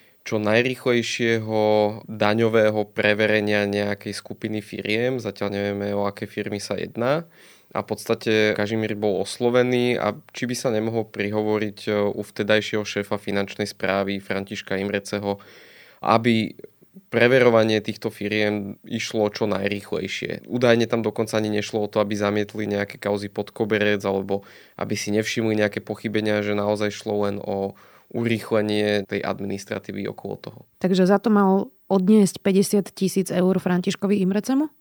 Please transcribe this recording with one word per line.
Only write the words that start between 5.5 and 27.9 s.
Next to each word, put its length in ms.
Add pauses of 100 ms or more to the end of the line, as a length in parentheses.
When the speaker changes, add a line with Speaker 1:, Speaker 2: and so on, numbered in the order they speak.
Speaker 1:
nevieme, 400
o 160
aké 160
firmy 400
sa 160
jedná. 480 (480)
A 80
v 80
podstate 640
Kažimír 400
bol 240
oslovený 800
a 160 (160)
či 160
by 80
sa 160
nemohol 320
prihovoriť, 760 (120)
e, 80
u 240
vtedajšieho 640
šéfa 320
finančnej 480
správy 560
Františka 560
Imreceho, 560 (680)
aby 560 (560)
preverovanie 640
týchto 320
firiem 800
išlo 400
čo 160
najrýchlejšie. 1040
Údajne 400
tam 160
dokonca 320
ani 160
nešlo 320
o 0
to, 160
aby 160
zamietli 480
nejaké 320
kauzy 320
pod 240
koberec 480
alebo 400 (400)
aby 160
si 160
nevšimli 480
nejaké 160
pochybenia, 640
že 160
naozaj 320
šlo 400
len 80
o 400 (400)